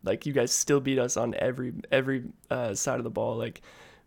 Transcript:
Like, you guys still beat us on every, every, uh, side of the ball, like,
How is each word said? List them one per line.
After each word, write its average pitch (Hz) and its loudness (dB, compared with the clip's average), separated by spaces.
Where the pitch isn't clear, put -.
Like, 98 0
you 147 -2
guys 123 2
still 143 4
beat 135 2
us 123 2
on 117 0
every, 127 -2
every, 131 2
uh, 123 -2
side 123 -2
of 117 -4
the 117 -4
ball, 113 0
like, 113 -6